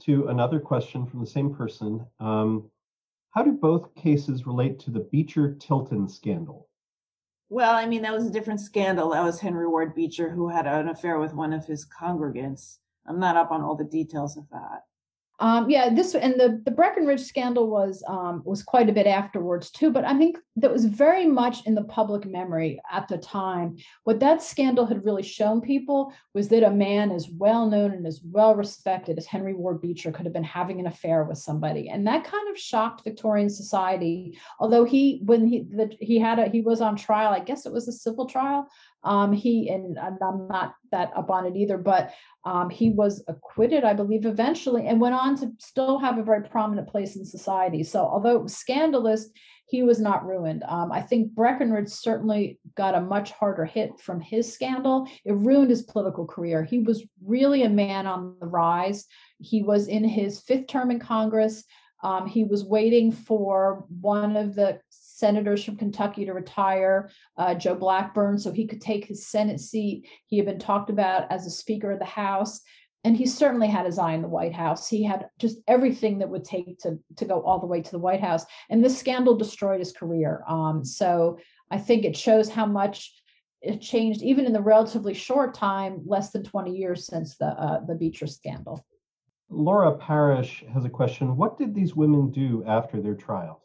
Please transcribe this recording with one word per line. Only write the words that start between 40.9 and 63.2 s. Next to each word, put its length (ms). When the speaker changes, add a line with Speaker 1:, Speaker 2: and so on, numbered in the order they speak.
Speaker 3:
that 220
up 140
on 160
it 120
either, 200
but, 360
um, 220
he 220
was 360
acquitted, 580
I 100
believe, 320
eventually, 600
and 140
went 140
on 220
to 220
still 400
have 200
a 40
very 200
prominent 460
place 280
in 80
society. 580
So 180
although 360
it 60
was 140
scandalous, 760
he 160
was 160
not 280
ruined. 420
Um, 240
I 80
think 320
Breckenridge 560
certainly 720
got 180
a 60
much 320
harder 320
hit 340
from 220
his 320
scandal. 560
It 80
ruined 380
his 140
political 420
career. 360
He 180
was 220
really 380
a 80
man 360
on 340
the 60
rise. 600
He 240
was 260
in 160
his 360
fifth 260
term 240
in 80
Congress. 640
Um, 240
he 180
was 180
waiting 480
for 800